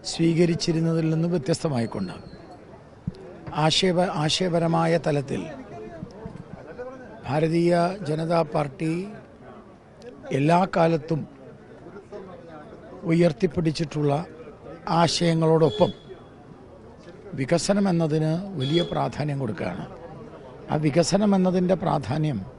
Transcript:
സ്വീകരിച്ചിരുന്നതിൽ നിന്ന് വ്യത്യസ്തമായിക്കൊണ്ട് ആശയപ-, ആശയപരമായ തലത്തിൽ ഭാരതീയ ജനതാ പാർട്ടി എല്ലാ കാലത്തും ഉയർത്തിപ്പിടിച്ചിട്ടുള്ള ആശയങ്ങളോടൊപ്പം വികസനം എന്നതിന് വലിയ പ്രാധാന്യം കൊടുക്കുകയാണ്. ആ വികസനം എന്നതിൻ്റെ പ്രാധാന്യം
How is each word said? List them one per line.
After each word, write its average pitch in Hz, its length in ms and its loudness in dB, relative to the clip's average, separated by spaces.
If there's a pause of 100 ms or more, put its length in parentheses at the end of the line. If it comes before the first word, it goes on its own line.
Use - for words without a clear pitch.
(100)
സ്വീകരിച്ചിരുന്നതിൽ 165 1000 2
നിന്ന് 165 200 0
വ്യത്യസ്തമായിക്കൊണ്ട് 127 800 -2 (1500)
ആശയപ-, 180 480 2 (100)
ആശയപരമായ 165 800 2
തലത്തിൽ 147 360 -2 (1900)
ഭാരതീയ 165 480 4 (320)
ജനതാ 160 340 0 (120)
പാർട്ടി 156 380 -2 (1500)
എല്ലാ 160 200 4 (160)
കാലത്തും 165 460 2 (1900)
ഉയർത്തിപ്പിടിച്ചിട്ടുള്ള 165 1000 2 (920)
ആശയങ്ങളോടൊപ്പം 160 920 4 (1500)
വികസനം 170 520 2
എന്നതിന് 160 420 2 (260)
വലിയ 143 220 2 (100)
പ്രാധാന്യം 147 520 -2
കൊടുക്കുകയാണ്. 98 420 -4 (840)
ആ 139 40 2 (100)
വികസനം 170 520 4
എന്നതിൻ്റെ 185 460 4
പ്രാധാന്യം 151 560 0 (200)